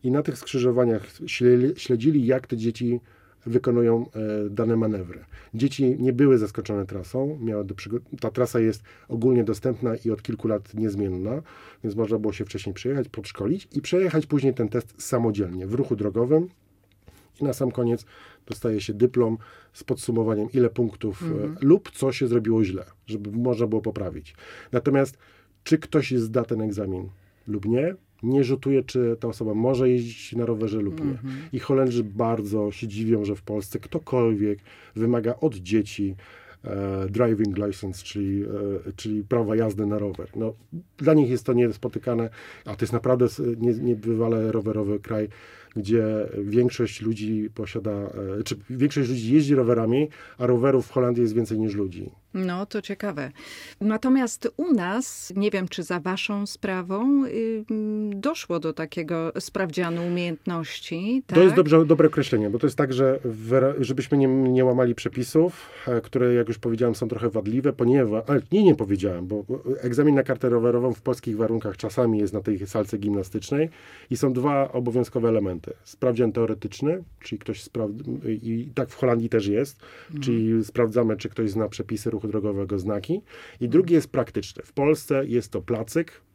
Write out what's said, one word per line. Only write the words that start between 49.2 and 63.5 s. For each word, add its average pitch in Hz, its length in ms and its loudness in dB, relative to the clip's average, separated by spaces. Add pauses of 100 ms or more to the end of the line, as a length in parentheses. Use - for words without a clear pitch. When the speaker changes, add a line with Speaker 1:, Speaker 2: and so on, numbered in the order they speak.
Speaker 1:
jeździ 143 220 6
rowerami, 120 520 2 (300)
a 123 100 -2
rowerów 127 400 4
w - 40 -20
Holandii 120 300 2
jest 110 140 2
więcej 110 240 0
niż 110 160 -2
ludzi. 95 360 -6 (220)
Speaker 2:
No, 185 320 -4
to 202 160 -8
ciekawe. 180 500 -8 (500)
Natomiast 240 760 0
u 330 160 2
nas, 196 640 -2
nie 202 160 2
wiem, 185 160 -2
czy - 160 -8
za 175 160 -4
waszą 190 460 -4
sprawą, 202 800 0
y, 226 460 -4
mm, 214 500 -4
doszło 226 380 -4
do 156 140 -4
takiego 165 680 -6
sprawdzianu 170 680 -4
umiejętności, 175 1200 -4
Speaker 1:
To 151 120 -2
jest 185 100 12
Speaker 2:
tak? 156 80 4
Speaker 1:
dobrze, 160 280 8
dobre 156 220 8
określenie, 123 420 0
bo 113 100 -2
to 151 80 2
jest 131 100 0
tak, 131 160 0
że 131 320 2
w 110 260 -4